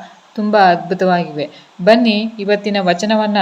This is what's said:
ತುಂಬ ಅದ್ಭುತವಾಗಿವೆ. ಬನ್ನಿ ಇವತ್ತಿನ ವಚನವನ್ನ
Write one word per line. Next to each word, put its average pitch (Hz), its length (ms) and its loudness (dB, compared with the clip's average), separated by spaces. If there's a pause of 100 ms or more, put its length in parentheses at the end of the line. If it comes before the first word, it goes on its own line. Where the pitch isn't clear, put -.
(360)
ತುಂಬ 214 220 0
ಅದ್ಭುತವಾಗಿವೆ. 175 920 0 (320)
ಬನ್ನಿ 220 580 2
ಇವತ್ತಿನ 202 400 -2
ವಚನವನ್ನ 208 640 0